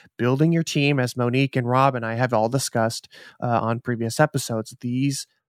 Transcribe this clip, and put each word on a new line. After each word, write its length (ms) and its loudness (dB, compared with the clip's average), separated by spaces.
building 360 2
your 100 2
team, 380 2
as 160 -2
Monique 400 0
and 120 0
Rob 260 4
and 100 -4
I 80 -4
have 200 0
all 140 2
discussed, 640 -2
uh, 200 0
on 200 -2
previous 400 -4
episodes, 580 -2
these 480 -4